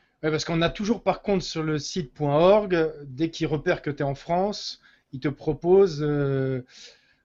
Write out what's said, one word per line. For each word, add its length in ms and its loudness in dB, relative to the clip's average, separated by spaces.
Ouais, 80 -2
parce 140 -2
qu'on 180 0
a 80 2
toujours, 320 -2
par 180 0
contre, 220 0
sur 220 -6
le 140 -2
site 360 -8
point 240 0
org, 540 4
dès 260 -4
qu'il 180 -4
repère 340 0
que 80 -4
t'es 140 -4
en 100 -2
France, 640 -4
il 80 -12
te 80 -2
propose, 720 2
euh, 640 0